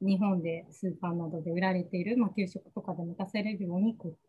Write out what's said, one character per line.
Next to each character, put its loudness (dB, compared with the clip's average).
う、 0
日 6
本 4
で -4
ス -6
ー -4
パ -4
ー 0
な -2
ど -4
で -4
売 0
ら 4
れ 2
て -4
い 0
る、 0
ま 6
あ、 -4
給 0
食 -12
と -8
か -6
で -6
も -6
出 -6
さ -2
れ -4
る -2
お 2
肉 0
っ -8